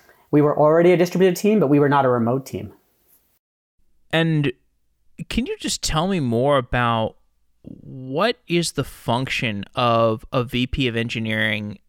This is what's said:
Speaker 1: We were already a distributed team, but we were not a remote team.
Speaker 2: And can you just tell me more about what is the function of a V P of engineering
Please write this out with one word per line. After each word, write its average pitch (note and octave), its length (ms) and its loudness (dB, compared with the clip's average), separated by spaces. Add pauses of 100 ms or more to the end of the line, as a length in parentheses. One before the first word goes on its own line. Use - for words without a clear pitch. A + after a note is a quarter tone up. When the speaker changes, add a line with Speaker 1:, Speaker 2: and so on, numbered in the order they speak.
(300)
Speaker 1:
We D3 120 4
were D3 140 2
already E3 360 6
a F3 40 4
distributed F3+ 400 2
team, G#3 220 2
but D3 100 2
we D3 120 6
were D3 80 4
not C#3 160 4
a C3 40 4
remote B2 380 0
team. G2 260 -10 (1400)
Speaker 2:
And D#3+ 400 0 (760)
can A#3+ 180 -2
you G#4+ 120 -8
just - 240 -6
tell E3 240 -2
me G3 140 -2
more B2+ 360 2
about A#2+ 600 -2 (460)
what C3+ 760 -6 (100)
is E3+ 240 -2
the C#3 120 -2
function A#2 800 -4 (100)
of A#2 580 0
a C3 100 0
V B2 240 -2
P B2+ 220 -2
of A2+ 80 -4
engineering A2 800 -4 (100)